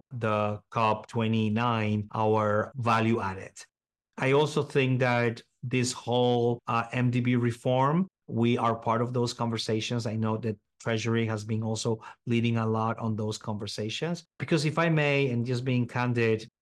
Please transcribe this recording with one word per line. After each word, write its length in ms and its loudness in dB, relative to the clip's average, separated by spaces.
the 400 0
cop 380 0
twenty-nine 1080 0
our 640 2
value 440 2
added. 340 -8
I 140 2
also 280 2
think 380 2
that 420 2
this 280 0
whole, 760 2
uh, 160 0
M 160 2
D 100 0
B 160 2
reform, 720 2
we 320 2
are 160 2
part 260 -2
of 100 0
those 220 0
conversations. 720 -2
I 100 -4
know 220 0
that 180 -4
Treasury 460 0
has 180 -4
been 200 -4
also 360 -4
leading 300 2
a 80 0
lot 340 0
on 160 -2
those 240 -4
conversations. 840 -6
Because 280 0
if 120 0
I 100 2
may, 440 2
and 140 -2
just 200 -2
being 220 0
candid, 600 0